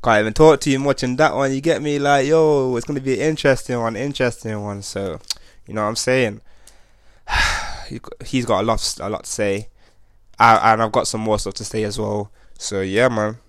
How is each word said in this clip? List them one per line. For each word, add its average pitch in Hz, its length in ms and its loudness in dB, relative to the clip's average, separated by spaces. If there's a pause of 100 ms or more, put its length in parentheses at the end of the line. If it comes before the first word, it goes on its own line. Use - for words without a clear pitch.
Can't 107 180 4
even 107 140 -2
talk 156 260 8
too 135 180 0
much 139 240 0
in 127 140 -2
that 151 180 2
one, 135 200 0
you 135 80 -4
get 156 180 2
me? 147 180 -2
Like, 139 280 2
yo, 147 500 2
it's 117 100 -4
gonna 143 140 -6
be 131 140 0
an 151 160 0
interesting 131 500 0
one, 113 160 -2
interesting 117 640 -4
one. 101 200 -8
So, 98 360 -8 (480)
you - 60 -16
know 107 100 -4
what 107 60 -2
I'm 113 80 -6
saying? 123 440 0 (840)
<sighs> - 460 -2 (160)
He - 100 -10
g-, - 260 -16
he's 123 220 -2
got 104 160 2
a 110 40 0
lot, 110 340 -2
a 98 100 -6
lot - 140 -6
to - 60 -14
say. 101 380 -2 (680)
I, 113 340 6
and 113 100 2
I've 110 100 -2
got 113 140 0
some 110 140 -4
more 110 180 0
stuff 98 160 -6
to 107 100 -12
say 110 200 -6
as 104 140 -6
well. 104 320 -4 (280)
So, 98 220 -6
yeah, 101 280 2
man. 110 300 -2 (100)